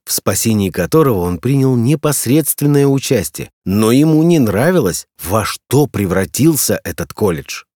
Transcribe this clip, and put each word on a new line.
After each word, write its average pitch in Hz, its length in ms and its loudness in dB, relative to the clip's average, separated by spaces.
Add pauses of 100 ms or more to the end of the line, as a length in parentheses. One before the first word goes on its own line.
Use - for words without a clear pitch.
в - 80 -8
спасении 104 560 0
которого 143 520 0
он 87 180 -4
принял 131 360 0
непосредственное 143 1120 0
участие, 135 640 -2 (160)
но 110 260 2
ему 151 320 4
не 170 140 4
нравилось, 117 680 0 (160)
во 104 220 -2
что - 420 -2
превратился 101 960 -2
этот 85 300 -8
колледж. 85 500 -6 (120)